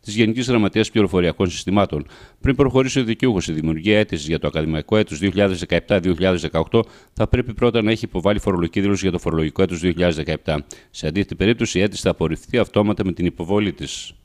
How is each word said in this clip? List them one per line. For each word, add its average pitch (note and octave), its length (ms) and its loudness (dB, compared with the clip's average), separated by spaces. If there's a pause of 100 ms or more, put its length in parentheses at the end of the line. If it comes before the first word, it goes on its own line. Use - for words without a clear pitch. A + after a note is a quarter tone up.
της G2+ 140 -12
Γενικής A2+ 340 2
Γραμματείας A2 420 2
Πληροφοριακών F2+ 600 2
Συστημάτων. F2+ 560 0 (340)
Πριν C3+ 160 0
προχωρήσει C3 440 2
ο B2 40 0
δικαιούχος A2+ 380 0
στη F2 100 -6
δημιουργία D#2+ 460 0
αίτησης E2 280 -2
για D#2+ 120 -2
το D2 80 -4
ακαδημαϊκό D#2 500 -2
έτος G#2 220 0
δύο F#2+ 120 0
χιλιάδες F#2+ 280 2
δεκαεπτά F2 420 0
δύο F2+ 140 0
χιλιάδες F2+ 260 0
δεκαοκτώ, E2+ 440 0 (280)
θα A#2 140 -2
πρέπει B2 280 -2
πρώτα A#2 280 2
να G#2+ 80 2
έχει A2+ 140 -2
υποβάλει G2 340 0
φορολογική F2+ 420 0
δήλωση G2 220 0
για F#2 100 0
το F2 60 -4
φορολογικό D#2+ 440 -2
έτος F2 180 -2
δύο F2 100 0
χιλιάδες E2+ 260 0
δεκαεπτά. D2+ 500 -4 (240)
Σε - 160 -10
αντίθετη F2 280 -2
περίπτωση, G#2+ 440 0
η F#2 40 2
αίτηση G#2 200 -2
θα F#2+ 80 2
απορριφθεί D#2+ 480 -2
αυτόματα G#2 460 0
με F#2 80 -2
την F2 140 -2
υποβολή F#2 460 -2
της. - 420 -12 (100)